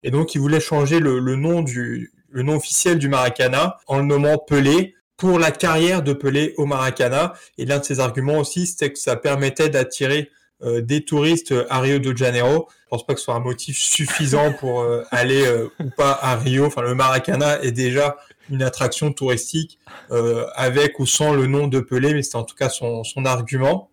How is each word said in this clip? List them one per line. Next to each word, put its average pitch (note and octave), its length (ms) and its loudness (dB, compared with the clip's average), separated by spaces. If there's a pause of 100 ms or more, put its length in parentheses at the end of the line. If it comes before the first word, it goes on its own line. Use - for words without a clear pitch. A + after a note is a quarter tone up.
Et C3+ 80 -4
donc, D3+ 240 0
il C#3+ 80 0
voulait D3+ 180 2
changer D3+ 400 2
le, C3 180 2
le C3 180 0
nom E3 260 0
du, A#2+ 500 -6 (160)
le B2+ 140 -6
nom D3+ 140 0
officiel E3+ 420 0
du C#3 100 0
Maracana C3 800 0
en C#3 120 0
le C#3 60 2
nommant C#3+ 320 4
Pelé D3 580 2 (220)
pour F3+ 220 4
la D#3+ 120 4
carrière E3+ 520 2
de C#3+ 100 0
Pelé C#3 460 0
au D3 80 0
Maracana. C3+ 680 0 (240)
Et B2+ 80 -8
l'un C#3+ 140 0
de C#3+ 60 -4
ses C3+ 140 -2
arguments C3 400 0
aussi, F3+ 280 -2
c'était C#3+ 260 -4
que C#3 60 -12
ça B2 180 0
permettait C#3 540 0
d'attirer, C#3 600 -2 (320)
euh, A#2 180 0
des C#3+ 240 -2
touristes D#3 500 0 (160)
à C3 100 0
Rio C#3 180 2
de C3 180 -2
Janeiro. B2+ 520 2 (160)
Je - 40 -20
pense - 180 -6
pas - 60 -2
que - 80 -4
ce - 60 -10
soit A#2+ 80 -2
un A#2 60 -2
motif B2+ 380 -6
suffisant D3 760 0
pour, B2 260 -4
euh, A#2+ 260 -2
<laughs> - 40 -18
aller, C3 340 2
euh, A#2 240 0 (100)
ou C#3+ 120 -6
pas C#3 220 2
à C3 220 0
Rio. C3 300 0
Enfin, C#3+ 160 -2
le B2 140 -2
Maracana C3+ 680 2
est B2 100 -2
déjà C3 440 0 (320)
une C3+ 140 -2
attraction C3 500 -2
touristique, C3+ 680 -4 (320)
euh, A#2 440 0
avec C3 440 2
ou C3+ 60 0
sans D3+ 300 2
le C3 120 2
nom C#3+ 220 2
de C3 100 0
Pelé, C3 360 0
mais C#3+ 80 0
c'était C#3 140 -8
en A#2 80 -4
tout - 120 -16
cas C3 140 -2
son, A#2 340 -6
son C3+ 220 -6
argument. C3 680 0